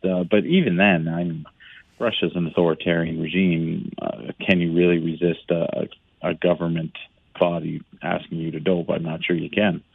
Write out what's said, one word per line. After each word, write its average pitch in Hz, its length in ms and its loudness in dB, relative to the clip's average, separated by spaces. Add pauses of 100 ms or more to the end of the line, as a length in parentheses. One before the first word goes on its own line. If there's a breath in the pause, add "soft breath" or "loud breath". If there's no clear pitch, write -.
Uh, 92 200 2
but 101 220 2
even 160 320 2
then, 90 300 4
I 85 160 -2
mean, 80 220 -4 (540 loud breath)
Russia's 107 360 0
an 87 120 0
authoritarian 82 720 0
regime. 82 720 0 (100)
Uh, - 300 -8 (140)
can 92 140 4
you 85 140 0
really 87 260 4
resist 82 500 -2
a, - 380 -2 (340)
a, 85 80 -4
a 87 60 -2
government 82 580 0 (460)
body 80 420 0 (200)
asking 85 380 -6
you 80 120 -4
to 78 80 -8
dope? 85 300 0
I'm 80 140 -2
not 82 200 -6
sure 90 120 0
you 80 140 -4
can. 90 340 0 (100)